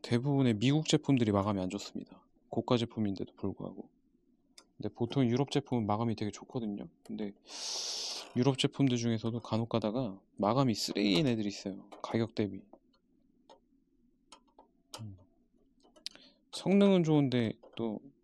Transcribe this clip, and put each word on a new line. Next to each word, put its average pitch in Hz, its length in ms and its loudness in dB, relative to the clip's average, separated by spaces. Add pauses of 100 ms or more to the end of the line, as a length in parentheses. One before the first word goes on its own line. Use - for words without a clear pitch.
대부분의 123 560 2
미국 143 300 2
제품들이 131 440 2
마감이 101 260 2
안 92 120 -4
좋습니다. - 500 -10 (300)
고가 120 260 2
제품인데도 110 600 -4
불구하고. 95 520 -8 (880)
근데 107 180 -8
보통 120 340 0
유럽 131 220 0
제품은 123 360 -2
마감이 110 300 0
되게 104 140 -4
좋거든요. 107 580 -8 (160)
근데 107 280 -8 (1000)
유럽 127 220 4
제품들 135 400 2
중에서도 117 440 -2
간혹 113 280 -2
가다가 110 500 -2 (180)
마감이 117 380 2
쓰레기인 - 520 0
애들이 110 220 0
있어요. 98 360 -8 (160)
가격 113 340 -2
대비. 98 280 -4 (2500)
음. 101 180 -12 (1300)
성능은 190 520 6
좋은데 131 480 4 (240)
또 113 240 -4 (240)